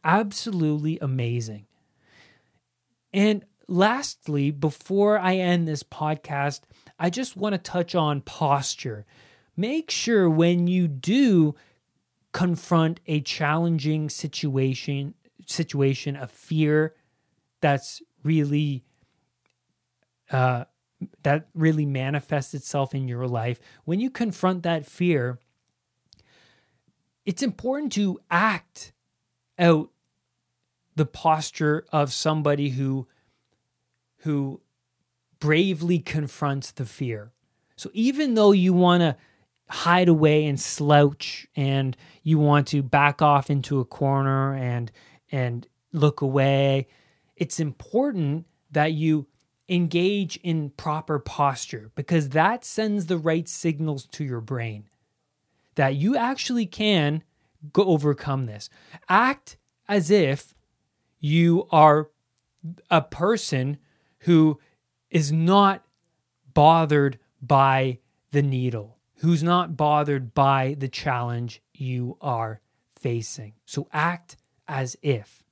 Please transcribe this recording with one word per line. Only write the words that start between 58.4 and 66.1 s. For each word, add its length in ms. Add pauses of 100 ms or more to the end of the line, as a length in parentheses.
this. 240 (380)
Act 480 (320)
as 240
if 420 (680)
you 500
are 380 (800)
a 120
person 760 (420)
who 400 (500)
is 220
not 540 (680)